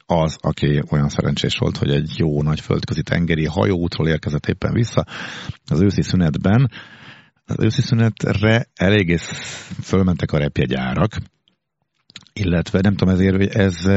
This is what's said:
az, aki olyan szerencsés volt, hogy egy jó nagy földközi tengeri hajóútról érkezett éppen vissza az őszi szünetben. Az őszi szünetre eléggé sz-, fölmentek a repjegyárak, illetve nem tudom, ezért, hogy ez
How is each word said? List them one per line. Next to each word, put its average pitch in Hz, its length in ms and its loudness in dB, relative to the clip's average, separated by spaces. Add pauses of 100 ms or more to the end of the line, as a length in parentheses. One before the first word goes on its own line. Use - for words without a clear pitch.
az, 80 340 0
aki 73 500 0
olyan 71 180 0
szerencsés - 500 -2
volt, - 180 -2
hogy - 140 -2
egy 76 280 -2
jó 76 240 0
nagy 76 180 0
földközi - 420 -4
tengeri 82 440 0
hajóútról 85 640 0
érkezett 73 380 -2
éppen - 260 -2
vissza 117 340 0 (600)
az 76 140 0
őszi 95 220 2
szünetben. 92 680 2 (760)
Az - 180 -4
őszi 110 180 0
szünetre 110 920 2
eléggé 90 420 2
sz-, - 560 -10 (100)
fölmentek 92 500 0
a 80 60 2
repjegyárak, 65 760 -2 (1160)
illetve 87 480 0
nem 98 160 4
tudom, 92 180 2
ezért, 95 220 4
hogy 98 120 2
ez 92 380 0 (100)